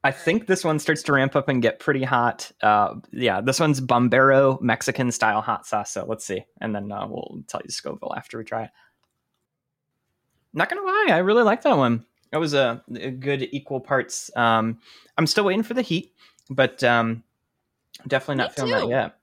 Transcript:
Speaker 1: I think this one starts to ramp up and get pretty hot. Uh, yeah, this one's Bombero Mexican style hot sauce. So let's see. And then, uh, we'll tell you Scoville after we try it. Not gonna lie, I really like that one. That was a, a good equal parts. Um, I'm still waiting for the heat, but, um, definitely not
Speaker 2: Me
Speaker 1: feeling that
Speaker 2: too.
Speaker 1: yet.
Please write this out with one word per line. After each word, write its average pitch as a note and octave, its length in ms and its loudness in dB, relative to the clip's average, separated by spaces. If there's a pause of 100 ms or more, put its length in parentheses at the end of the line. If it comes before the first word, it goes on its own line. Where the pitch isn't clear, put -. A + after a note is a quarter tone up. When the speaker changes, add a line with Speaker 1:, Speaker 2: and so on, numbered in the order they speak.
Speaker 1:
I C#3 60 4
think F#3+ 380 -2
this F#3 160 2
one D#3 160 2
starts D3+ 240 0
to D3 80 0
ramp C3+ 240 2
up C#3 120 0
and B2+ 140 0
get A2+ 160 2
pretty C3+ 240 0
hot. A#2+ 480 0 (100)
Uh, G#2+ 360 2 (160)
yeah, G#2+ 280 0
this C3 200 0
one's D3 200 2
Bombero C3 800 4
Mexican B2 520 0
style G#2+ 280 0
hot A2 240 -4
sauce. G#2 280 -6
So G2+ 160 -6
let's A2+ 160 -8
see. F#2 200 -8 (160)
And A2 140 -6
then, G2+ 160 -8
uh, G2+ 180 -8
we'll - 380 -12
tell - 180 -10
you - 60 -18
Scoville - 460 -10
after - 200 -14
we A2+ 80 -12
try A2+ 200 -8
it. G#2+ 60 -16 (1800)
Not D#3+ 160 0
gonna G4+ 140 -6
lie, G4 280 0
I E3 80 4
really G#3+ 260 4
like A3 180 2
that C4 140 4
one. A#2 280 2 (280)
That D#3 80 -2
was D3+ 120 -2
a, B2+ 300 0 (120)
a A#2+ 160 -8
good C3 420 -4
equal C#3 260 -8
parts. - 560 -4
Um, A2+ 460 2 (360)
I'm D#3 120 2
still G#3 160 2
waiting G3 180 0
for A#3 120 -6
the B3+ 80 0
heat, - 300 -4 (380)
but, C3 320 0
um, A2+ 400 2 (840)
definitely C3+ 280 -2
not B2 140 -2
Speaker 2:
Me - 60 -20
Speaker 1:
feeling C#3 160 -4
that - 100 0
Speaker 2:
too. A#2 60 -4
Speaker 1:
yet. A#2+ 340 -2